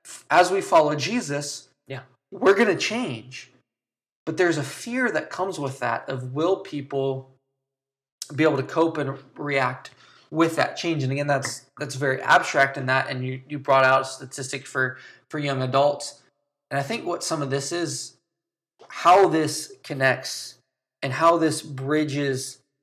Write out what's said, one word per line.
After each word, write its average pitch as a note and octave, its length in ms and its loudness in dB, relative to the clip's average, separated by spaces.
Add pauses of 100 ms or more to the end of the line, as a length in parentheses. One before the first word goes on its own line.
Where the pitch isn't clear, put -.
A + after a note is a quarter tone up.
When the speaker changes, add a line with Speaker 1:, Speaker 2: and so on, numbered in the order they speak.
Speaker 1:
f-, - 240 -20
as F3 220 6
we F#3+ 80 0
follow D#3 360 4
Jesus, D3 720 -6 (180)
Speaker 2:
Yeah. C3 140 -10 (300)
Speaker 1:
we're G3 220 4
gonna G3+ 220 4
change. C3+ 800 -6 (720)
But D#3 100 -6
there's E3+ 220 2
a C#3 60 -4
fear A#3+ 480 -4
that - 180 -4
comes F#3 280 -6
with C3+ 220 -6
that A#2 300 -4
of B2+ 240 -8
will E3+ 240 0
people C3+ 720 -6 (1040)
be D3 80 2
able D3+ 140 4
to C3 60 -2
cope D#3+ 340 0
and C3+ 200 -4 (200)
react C3+ 540 -2 (380)
with D#3+ 280 2
that - 180 2
change? D#3+ 280 -2
And C3 100 -2
again, C#3+ 140 -2
that's, C#3 380 -2 (140)
that's C3+ 160 -8
very C3+ 260 0
abstract D3 540 4
in C3 120 -4
that. C3 220 0
And B2+ 160 -6
you, C3 220 -6
you D3 100 -8
brought C3+ 280 4
out C3+ 160 6
a - 20 -8
statistic C3+ 640 -10
for, B2+ 300 -2 (340)
for D3+ 80 -6
young C#3 220 -2
adults. C#3 600 0 (480)
And C#3 80 -4
I C3+ 60 -2
think A3+ 220 -6
what - 180 -4
some D#3 180 -4
of C3+ 80 -4
this C#3 220 -4
is, E3 460 -6 (720)
how F3+ 400 8
this D#3 440 -2 (120)
connects C3 720 -2 (460)
and C3 120 -4
how E3 240 4
this D#3 240 2
bridges C#3 1000 -4 (240)